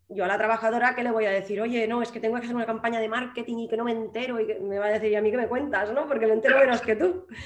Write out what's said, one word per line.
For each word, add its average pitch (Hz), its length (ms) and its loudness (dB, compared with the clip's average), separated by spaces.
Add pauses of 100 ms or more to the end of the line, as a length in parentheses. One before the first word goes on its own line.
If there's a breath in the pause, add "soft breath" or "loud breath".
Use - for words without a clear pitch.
yo 196 160 -4
a - 20 0
la 196 100 0
trabajadora, 226 580 2
¿qué 247 80 -4
le 240 80 0
voy 220 140 2
a 196 60 2
decir? 196 300 -2
"Oye, 233 260 0
no, 240 140 -2
es 233 100 -4
que 226 80 -12
tengo 226 180 0
que 240 60 -4
hacer 240 120 -6
una 233 100 -2
campaña 226 340 -2
de 220 100 -2
marketing 233 500 -6
y 226 80 -6
que 220 100 -2
no 233 60 -2
me 240 80 0
entero", 226 480 -4
y 214 80 0
que 214 120 -4
me 202 200 -4
va 208 60 0
a 208 60 2
decir, 214 200 0
"¿y 208 40 2
a 208 60 2
mí 214 100 4
qué 247 60 0
me 233 100 0
cuentas, 220 440 -2
no? 294 160 -2
Porque 226 200 0
me 220 60 4
entero 269 260 6
menos 247 220 6
que 220 140 0
tú". 359 300 0 (200 loud breath)